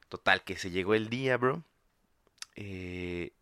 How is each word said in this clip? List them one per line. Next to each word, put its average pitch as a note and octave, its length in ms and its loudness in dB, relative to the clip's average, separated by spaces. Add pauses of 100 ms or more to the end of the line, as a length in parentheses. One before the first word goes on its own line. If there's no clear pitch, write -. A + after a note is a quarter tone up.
Total, F#2+ 360 2
que F#2 120 -6
se F#2 140 -6
llegó F#2 240 2
el A2 160 2
día, B2+ 260 2
bro. B2+ 280 2 (920)
Eh, F2+ 840 -6